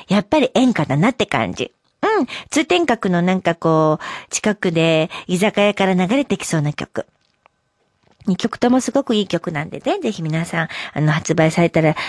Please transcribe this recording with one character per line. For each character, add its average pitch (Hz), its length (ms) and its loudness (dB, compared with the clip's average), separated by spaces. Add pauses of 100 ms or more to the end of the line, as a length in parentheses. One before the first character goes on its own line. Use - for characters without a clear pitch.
や 202 120 2
っ 190 40 -2
ぱ - 160 2
り - 140 2
演 254 160 4
歌 160 160 0
だ 135 100 -2
な 180 140 2
っ 254 40 -2
て 202 120 -2
感 107 260 -2
じ。 - 220 -8 (280)
う 415 200 2
ん。 247 60 -2 (220)
通 294 140 0
天 339 220 0
閣 226 240 0
の 175 120 2
な 185 120 2
ん 185 80 -2
か 170 140 0
こ 156 460 2
う、 - 280 -14
近 - 260 -2
く 185 160 -2
で 160 400 2 (160)
居 180 100 -2
酒 202 240 0
屋 202 120 4
か 196 120 0
ら 190 80 2
流 180 140 2
れ 269 160 0
て - 140 -2
き - 80 -10
そ 165 140 -2
う - 20 0
な 147 100 -2
曲。 - 340 -8 (1200)
二 180 120 0
曲 - 180 -4
と 247 140 0
も 254 100 4
す 240 120 -6
ご 277 120 0
く 226 120 0
い 208 80 2
い - 40 -6
曲 170 240 -4
な 156 140 -6
ん 180 40 -14
で - 120 -12
ね、 370 180 -2
ぜ 226 140 -4
ひ 170 80 -10
皆 160 240 -2
さ 170 180 -4
ん、 156 40 -6 (260)
あ 147 80 -2
の、 151 100 2
発 156 240 0
売 160 160 4
さ 175 100 2
れ 170 80 4
た 165 120 0
ら 156 160 2 (120)